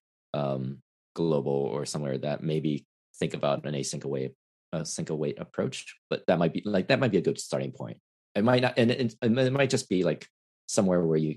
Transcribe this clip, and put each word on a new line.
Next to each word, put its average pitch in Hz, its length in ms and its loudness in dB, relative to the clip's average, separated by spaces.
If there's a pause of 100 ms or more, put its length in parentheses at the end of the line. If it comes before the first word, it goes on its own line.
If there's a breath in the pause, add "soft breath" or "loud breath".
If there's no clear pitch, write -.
(340)
um, 67 460 -4 (360)
global 73 360 2
or 69 340 -2
somewhere 71 340 -4
that 73 220 -4
maybe 76 440 -2 (340)
think 73 140 -4
about 76 320 0
an 73 80 -4
async 71 320 -6
await, 65 260 -4 (420)
async 80 360 -6
await 76 280 -4
approach, - 600 -6 (120)
but - 180 -4
that 87 120 4
might 85 140 2
be, - 100 -4
like, 98 240 0
that 127 140 2
might 120 100 2
be 95 60 4
a 80 40 2
good - 180 -2
starting 67 340 -4
point. 58 240 -12 (380)
It 104 100 2
might 127 160 4
not, 123 160 2
and 117 120 6
it, 123 320 0
and 117 160 2
it 131 140 4
might 135 180 2
just - 200 0
be, 92 140 2
like, 78 240 0 (420)
somewhere 90 360 4
where 80 120 4
you 78 200 0